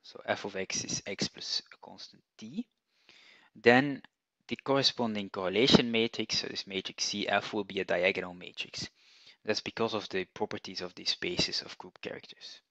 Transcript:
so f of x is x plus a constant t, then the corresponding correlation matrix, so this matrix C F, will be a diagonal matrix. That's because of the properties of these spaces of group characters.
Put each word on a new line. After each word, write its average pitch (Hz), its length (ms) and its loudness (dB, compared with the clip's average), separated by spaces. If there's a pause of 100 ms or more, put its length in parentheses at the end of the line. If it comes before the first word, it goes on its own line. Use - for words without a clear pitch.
so - 240 -18
f - 180 -2
of 101 120 -6
x - 280 -4
is - 220 -6
x - 220 -4
plus - 340 -6 (100)
a - 140 -20
constant - 360 -20 (140)
t, 139 300 -10 (880)
then 127 480 6 (460)
the 117 80 -4
corresponding 117 720 2
correlation 110 640 4
matrix, 113 480 0
so - 80 -4
this - 200 -8
matrix - 380 -4
C - 240 -2
F, 101 240 2
will 104 120 0
be 95 160 -6
a 92 40 0
diagonal 90 500 0
matrix. - 540 -10 (560)
That's 107 160 0
because 110 340 -2
of 98 140 -4
the 92 160 -2
properties - 560 -6
of 90 140 -8
these 92 160 -4
spaces - 520 -2
of - 160 -14
group - 220 -18
characters. - 600 -12 (100)